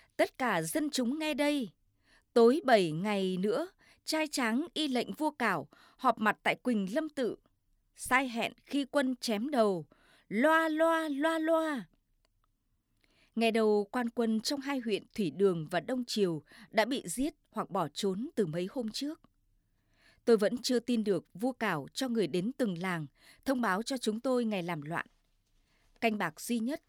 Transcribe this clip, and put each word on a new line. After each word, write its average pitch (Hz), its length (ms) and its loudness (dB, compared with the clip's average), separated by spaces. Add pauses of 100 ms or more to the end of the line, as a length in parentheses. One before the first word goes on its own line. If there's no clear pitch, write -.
(160)
tất - 220 0
cả 208 240 0
dân 277 280 -2
chúng 262 280 -2
nghe 311 160 -2
đây. 285 360 -2 (600)
Tối 240 320 6
bảy 202 280 4
ngày 190 480 -2
nữa, 240 280 0 (360)
trai 311 240 -2
tráng 262 460 -2
y 302 140 -2
lệnh 233 240 -2
vua 302 180 -2
Cảo 190 380 -2 (280)
họp 247 220 0
mặt 214 240 2
tại 175 120 2
Quỳnh 202 400 -2
Lâm 311 140 -2
Tự. 233 280 -4 (600)
Sai 254 320 0
hẹn 226 240 -4 (120)
khi 277 200 -2
quân 262 360 0
chém 226 300 -2
đầu. 208 360 2 (420)
Loa, 311 400 4
loa, 320 400 2
loa, 311 300 0
loa. 320 460 0 (1500)
Nghe 226 160 2
đầu 214 420 4
quan 240 180 -2
quân 226 300 0
trong 285 200 -4
hai 277 180 -4
huyện 220 240 -2 (120)
Thủy 190 160 0
Đường 170 400 2
và 175 100 0
Đông 254 240 -4
Triều 175 380 -2 (280)
đã 220 140 2
bị 247 220 -4
giết 254 280 -4 (160)
hoặc 202 200 -6
bỏ 170 180 -2
trốn 202 480 -4
từ 208 100 2
mấy 175 240 -4
hôm 233 180 -6
trước. 285 320 -8 (1080)
Tôi 233 100 8
vẫn 208 260 2
chưa 247 180 2
tin 233 240 0
được 196 300 0
vua 240 180 -2
Cảo 175 400 -2
cho 269 160 -4
người 226 180 2
đến 180 320 0
từng 196 200 0
làng, 170 280 -4 (380)
thông 262 160 2
báo 208 220 0
cho 269 160 -4
chúng 220 220 -2
tôi 247 240 0
ngày 214 180 -2
làm 165 200 -4
loạn. 156 240 -6 (960)
Canh 220 180 0
bạc 175 220 -6
duy 233 180 -2
nhất 247 300 -4